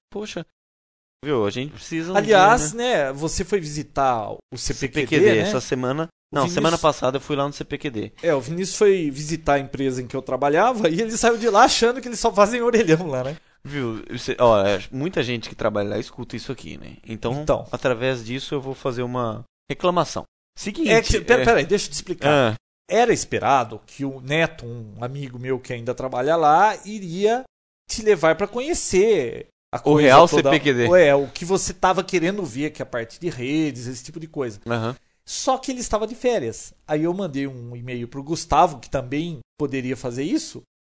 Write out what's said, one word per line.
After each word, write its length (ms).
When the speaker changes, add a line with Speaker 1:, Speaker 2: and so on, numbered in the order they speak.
Speaker 1:
Poxa. 340
Viu, 220
a 40
gente 220
precisa 400
um 40
Speaker 2:
Aliás, 560
Speaker 1:
dia, 60
né? 280
Speaker 2:
né, 60
você 320
foi 160
visitar 680
o 60
C 160
P 140
Q 60
D, 60
Speaker 1:
C 60
P 0
Q 140
D, 140
Speaker 2:
né? 40
Speaker 1:
essa 120
semana. 480
Speaker 2:
O 40
Speaker 1:
Não, 60
Speaker 2:
Vinícius 120
Speaker 1:
semana 240
passada 380
eu 40
fui 160
lá 100
no 60
C 120
P 140
Q 120
D. 220
Speaker 2:
É, 120
o 60
Vinícius 360
foi 340
visitar 440
a 40
empresa 440
em 40
que 80
eu 80
trabalhava 680
e 100
ele 160
saiu 220
de 100
lá 160
achando 380
que 60
eles 120
só 120
fazem 280
orelhão 460
lá, 180
né? 120
Speaker 1:
Viu, 460
você, 280
ó, 260
é, 140
muita 320
gente 240
que 60
trabalha 360
lá 80
escuta 380
isso 160
aqui, 260
né? 260
Então, 380
Speaker 2:
Então. 300
Speaker 1:
através 520
disso 300
eu 60
vou 140
fazer 280
uma 400
reclamação. 540
Seguinte, 340
Speaker 2:
É 120
que, 200
pera, 200
Speaker 1:
é 20
Speaker 2:
pera 140
aí, 80
deixa 200
eu 40
te 40
explicar. 580
Speaker 1:
Ah. 20
Speaker 2:
Era 240
esperado 720
que 200
o 160
Neto, 440
um 380
amigo 380
meu 180
que 140
ainda 220
trabalha 420
lá, 400
iria 560
te 120
levar 340
pra 100
conhecer 1000
a 40
Speaker 1:
O 40
Speaker 2:
coisa 240
Speaker 1:
real 220
Speaker 2:
toda. 240
Speaker 1:
C 80
P 40
Q 100
D. 100
Speaker 2:
É, 120
o 140
que 160
você 300
tava 300
querendo 400
ver, 260
que 100
é 40
a 20
parte 320
de 100
redes, 600
esse 160
tipo 160
de 80
coisa. 380
Speaker 1:
Aham. 280
Speaker 2:
Só 300
que 140
ele 80
estava 260
de 80
férias. 580
Aí 160
eu 100
mandei 360
um 260
e-mail 320
pro 160
Gustavo, 560
que 100
também 520
poderia 380
fazer 260
isso, 400